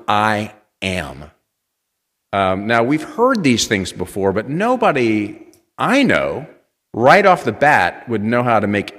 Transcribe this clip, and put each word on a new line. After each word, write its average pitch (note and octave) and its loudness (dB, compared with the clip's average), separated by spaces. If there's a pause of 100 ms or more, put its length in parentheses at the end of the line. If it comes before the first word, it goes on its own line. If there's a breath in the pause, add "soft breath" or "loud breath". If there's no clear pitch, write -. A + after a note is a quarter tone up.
I G#2 0 (280)
am." D#2 -6 (1080)
Um, G2 -2
now, A#2 2
we've D3+ -2
heard A#3+ -2
these B2 2
things F#2+ -2
before, F#2+ -4
but G#2+ -4
nobody D3 0 (360)
I A3+ 0
know F2+ 0 (480)
right D#3+ 6
off F3+ 4
the B2+ -2
bat G#2 2
would A2 -4
know A#2+ 0
how A2+ 2
to G#2 -2
make G2+ -2